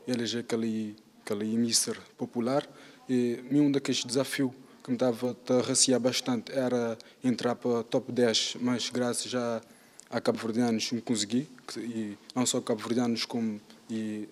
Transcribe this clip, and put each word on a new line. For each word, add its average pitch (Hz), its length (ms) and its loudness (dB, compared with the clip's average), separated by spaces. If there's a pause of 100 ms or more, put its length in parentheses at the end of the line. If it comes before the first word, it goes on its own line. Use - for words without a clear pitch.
eleger 117 340 -2
aquele, 110 560 -2 (260)
aquele 107 220 -2 (120)
mister 117 400 2 (200)
popular. 123 520 -2 (400)
E 123 320 2 (120)
um 147 180 6
daqueles 131 340 0
desafios 131 480 0 (300)
que - 80 -10
me 123 60 2
estava 120 400 0 (120)
a 123 180 4
recear 123 340 4
bastante 120 520 0
era 123 440 0 (260)
entrar 123 340 2
para 120 280 0
top 123 280 -2
dez, 117 480 2
mas 123 300 0
graças 120 440 -2
a, 120 260 -2 (480)
a 120 120 -2
cabo-verdianos 113 720 0
me 117 80 -2
consegui, 117 480 0 (180)
que, - 140 -10
e 110 380 -6 (160)
não 127 120 2
só 123 140 0
cabo-verdianos 117 640 0
como 110 360 -2 (280)
e 107 440 -4